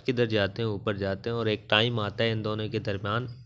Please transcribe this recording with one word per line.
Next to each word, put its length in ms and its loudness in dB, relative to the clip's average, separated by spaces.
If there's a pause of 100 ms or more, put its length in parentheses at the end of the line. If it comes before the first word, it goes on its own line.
किधर 200 2
जाते 360 2
हैं? 80 0
ऊपर 280 -2
जाते 320 -2
हैं, 80 -2
और 120 0
एक 200 -2
टाइम 300 4
आता 240 -2
है 80 2
इन 100 -2
दोनों 280 -2
के 100 -2
दरमियान 480 -2 (180)